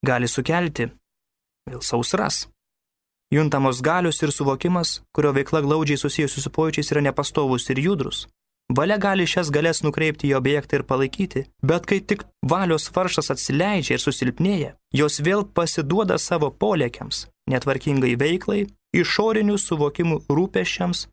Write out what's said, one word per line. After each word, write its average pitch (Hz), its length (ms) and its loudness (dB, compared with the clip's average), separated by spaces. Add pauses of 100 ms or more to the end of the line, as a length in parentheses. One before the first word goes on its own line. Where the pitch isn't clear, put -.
gali 123 240 0
sukelti 151 640 -2 (760)
vėl 123 120 -10
sausras. - 640 0 (880)
Juntamos 139 480 2
galios 165 400 0
ir 147 100 0
suvokimas, 156 720 0 (120)
kurio 147 200 2
veikla 139 320 0
glaudžiai 147 320 2
susijusi 139 440 -2
su 135 120 -6
pojūčiais, 156 400 0
yra 151 140 2
nepastovus 135 680 0
ir 135 80 0
judrus. 170 460 -2 (420)
Valia 160 280 2
gali 190 320 2
šias 160 240 -2
galias 160 320 2
nukreipti 151 460 0
į 135 80 4
objektą 139 400 0
ir - 100 -4
palaikyti, 135 560 -2 (160)
bet 165 240 0
kai 196 160 0
tik 202 220 -2 (180)
valios 165 520 2
varžtas 180 400 0
atsileidžia 156 640 0
ir - 40 -2
susilpnėja, 147 720 0 (220)
jos 147 280 2
vėl 196 240 2
pasiduoda 170 720 0
savo 151 320 0
polėkiams, - 800 -2 (220)
netvarkingai 131 680 0
veiklai, 190 480 0 (280)
išorinių 208 680 2
suvokimų 151 680 -2
rūpesčiams 180 840 0